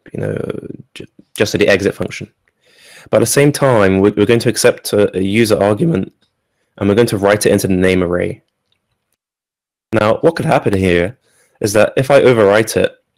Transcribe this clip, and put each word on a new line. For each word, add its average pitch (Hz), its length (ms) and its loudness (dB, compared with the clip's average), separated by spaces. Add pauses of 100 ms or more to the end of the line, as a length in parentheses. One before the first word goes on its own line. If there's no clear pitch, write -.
(120)
you - 80 -12
know, 104 160 -6 (580)
ju-, - 120 -18 (300)
just 113 160 -2
to 107 60 -4
the - 100 2
exit 98 260 0
function. - 380 -12 (760)
But 110 80 2
at - 20 4
the 113 60 0
same 143 260 2
time, 101 480 2
we're, 104 160 2
we're 104 100 2
going 117 140 2
to 120 80 -2
accept - 440 -2
a, 104 240 0
a 92 40 -4
user 104 420 0
argument, 104 500 -2 (640)
and 101 120 -2
we're 101 60 2
going 117 140 4
to 110 100 -4
write 101 280 2
it - 60 2
into 98 160 0
the 95 60 0
name 92 280 0
array. 87 400 -4 (1500)
Now, 110 240 0
what 165 180 0
could - 120 -6
happen 131 280 0
here 92 440 0 (420)
is 104 140 -4
that 107 220 2
if 131 140 -2
I 139 120 6
overwrite 110 540 2
it, - 200 -2 (220)